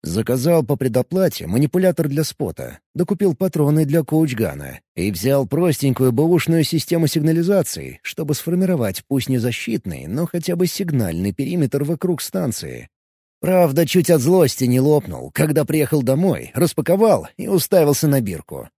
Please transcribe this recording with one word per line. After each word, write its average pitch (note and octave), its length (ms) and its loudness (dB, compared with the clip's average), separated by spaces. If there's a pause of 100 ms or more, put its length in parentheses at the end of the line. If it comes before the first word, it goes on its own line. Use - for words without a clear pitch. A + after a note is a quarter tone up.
Заказал B2 600 0
по C3+ 120 -2
предоплате B2+ 720 -2
манипулятор D#3 600 0
для D3 160 -2
спота, - 540 -8 (140)
докупил F3+ 420 0
патроны D#3 500 2
для D3+ 180 0
коучгана G#2+ 800 -2 (160)
и F#2 140 -2
взял A#2+ 360 0
простенькую C3+ 640 0
бэушную E3 540 2
систему E3 420 -2
сигнализации, D#3+ 960 0
чтобы D3+ 300 -6
сформировать E3 760 -2
пусть C3+ 220 -2
не C3 80 0
защитный, G#2+ 680 -6
но C#3+ 200 -4
хотя F3 300 -4
бы F3+ 100 0
сигнальный G2+ 640 -2
периметр C#3+ 540 -2
вокруг E3 360 -4
станции. E2+ 680 -8 (500)
Правда, E3+ 460 4
чуть F3 240 2
от E3 100 6
злости D3 460 2
не B2 160 2
лопнул, C3 520 0
когда D3+ 300 2
приехал D3+ 400 0
домой, C3 500 0
распаковал E3 840 2
и - 100 -8
уставился D#3 640 2
на C#3 100 4
бирку. D#2 480 -8 (100)